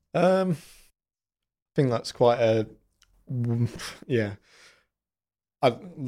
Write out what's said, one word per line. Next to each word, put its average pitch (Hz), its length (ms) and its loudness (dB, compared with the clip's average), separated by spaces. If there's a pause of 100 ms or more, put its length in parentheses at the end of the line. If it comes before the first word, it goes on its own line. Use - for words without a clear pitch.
(140)
Um, 185 380 2
I - 1200 -16
think 139 140 2
that's 117 220 -4
quite 120 280 4
a, 110 280 2 (1400)
yeah. 110 280 -2 (1300)
I, 127 140 2 (320)